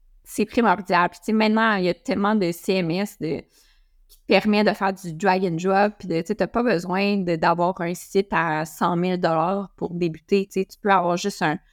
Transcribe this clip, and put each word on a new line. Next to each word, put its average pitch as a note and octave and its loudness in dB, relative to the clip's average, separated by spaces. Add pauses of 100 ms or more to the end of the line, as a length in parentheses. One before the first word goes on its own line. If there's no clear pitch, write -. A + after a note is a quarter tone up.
(240)
c'est - -2
primordial. F#3 2
Puis, - -20
tu - -20
sais, G#3+ -2
maintenant, A3 2
il F3+ 0
y F3 2
a F3 2
tellement G3+ -2
de F#3 2
C E3+ -4
M E3+ 0
S F#3+ -4
de, D#3+ -6 (640)
qui - -20
te - -20
permet G#3 4
de G3 2
faire G3 -2
du F3 -10
drag F#3 0
and E3 -2
drop. G3 2
Puis, F#3 -12
de, E3+ -2
tu - -10
sais, G#3 -2
t'as A#3 -2
pas A#3+ -2
besoin G3 0
de, F3 -2
d'avoir E3+ 0
un E3+ -4
site - -4
à D#3+ 0
cent F3 -2
mille F3+ -2
dollars F3 0
pour - -8
débuter. F3 -2
Tu F#3+ -2
sais, - -4
tu - -20
peux G3+ 0
avoir F3 2
juste G3+ -6
un, D3+ 0 (160)